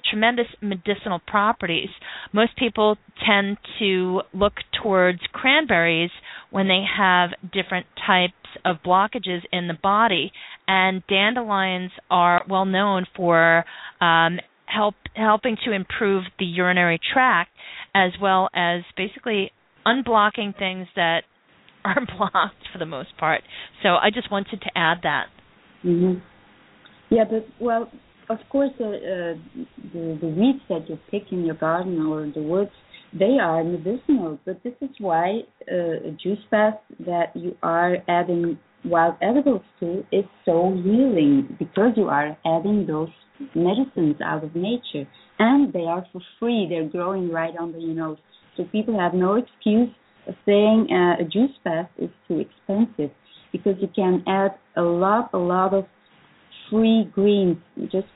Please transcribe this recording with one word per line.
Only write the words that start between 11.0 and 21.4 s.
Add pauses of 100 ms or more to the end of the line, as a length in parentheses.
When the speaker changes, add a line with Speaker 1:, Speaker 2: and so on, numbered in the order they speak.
Speaker 1:
dandelions (180)
are
well
known (100)
for, (340)
um, (260)
help, (180)
helping
to
improve (160)
the
urinary (140)
tract, (420)
as (100)
well
as (140)
basically (340)
unblocking
things
that (300)